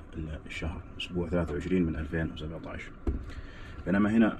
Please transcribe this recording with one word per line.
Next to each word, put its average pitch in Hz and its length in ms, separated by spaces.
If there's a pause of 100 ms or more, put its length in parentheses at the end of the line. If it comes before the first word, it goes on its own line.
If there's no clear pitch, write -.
(140)
ال-، 78 320
الشهر. - 360 (160)
أسبوع 87 320
ثلاثة 82 240
وعشرين 85 300
من 80 120
ألفين 78 360
وسبعتاش، 78 500 (1040)
بينما 101 260
هنا 107 280